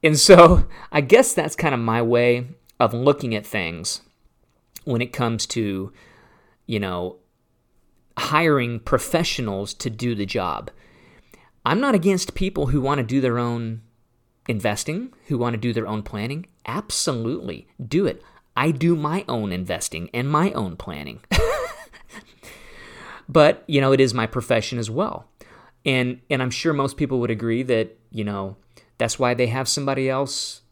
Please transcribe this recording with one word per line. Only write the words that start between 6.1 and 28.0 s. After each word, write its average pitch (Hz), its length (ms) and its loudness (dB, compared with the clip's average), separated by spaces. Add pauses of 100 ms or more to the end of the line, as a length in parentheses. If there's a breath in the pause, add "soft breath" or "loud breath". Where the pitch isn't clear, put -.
you 113 120 -4
know, 92 380 -6 (1000)
hiring 143 600 0
professionals 107 920 -2
to - 160 -8
do 117 260 -4
the 101 120 -4
job. 90 440 -6 (920 soft breath)
I'm 156 160 2
not 269 140 2
against 185 400 2
people 165 320 -2
who 127 160 0
wanna 135 220 0
do 127 180 0
their 120 160 0
own 117 420 -4 (680)
investing, 127 680 -4 (140)
who 139 100 -2
wanna 120 180 -2
do 117 160 -2
their 113 140 -2
own 107 160 -6
planning. 123 440 -8 (200)
Absolutely, 120 1000 -6 (160)
do 143 220 -2
it. - 180 -4 (360 soft breath)
I 143 120 2
do 165 240 2
my 156 340 -4
own 107 240 -4
investing 87 640 -6
and 123 160 -4
my 156 220 2
own 92 240 -6
planning. 73 440 -14 (100)
<laughs> - 100 4 (1900 loud breath)
But, 147 380 4
you 143 140 2
know, 135 120 4
it 135 80 6
is 123 140 4
my 113 120 0
profession 117 520 -2
as 110 120 -6
well. - 380 -6 (560 loud breath)
And, 127 360 0 (100)
and 131 120 0
I'm 127 80 -2
sure 160 220 -2
most 139 240 -2
people 131 240 -2
would 117 100 -2
agree 117 340 -2
that, 113 320 0 (140)